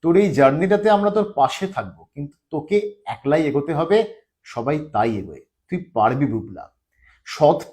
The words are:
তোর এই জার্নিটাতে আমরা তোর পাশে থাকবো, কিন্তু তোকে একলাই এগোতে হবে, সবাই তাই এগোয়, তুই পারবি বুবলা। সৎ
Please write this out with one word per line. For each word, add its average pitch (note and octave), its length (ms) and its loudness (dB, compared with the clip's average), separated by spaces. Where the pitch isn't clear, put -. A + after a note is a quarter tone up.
তোর E3+ 140 2
এই G3+ 160 4
জার্নিটাতে E3 580 4
আমরা G3+ 200 4
তোর G#3 160 0
পাশে F#3+ 300 0
থাকবো, A2+ 360 -10
কিন্তু C#3+ 220 -12
তোকে D#3 260 -4
একলাই C#3+ 360 -2
এগোতে C#3+ 320 -2
হবে, E3 240 0
সবাই B2+ 340 -4
তাই A2 180 0
এগোয়, E2 220 -16
তুই F#2 100 -6
পারবি B2+ 320 2
বুবলা। A2 380 -8
সৎ - 340 2